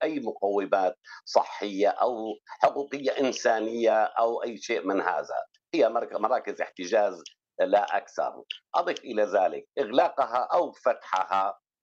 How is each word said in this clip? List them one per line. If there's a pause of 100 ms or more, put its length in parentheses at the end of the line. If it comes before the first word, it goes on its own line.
أي
مقومات (260)
صحية
أو (300)
حقوقية
إنسانية
أو
أي
شيء
من
هذا، (380)
هي
مرك-،
مراكز
احتجاز (360)
لا
أكثر. (320)
أضف
إلى
ذلك (120)
إغلاقها
أو
فتحها (240)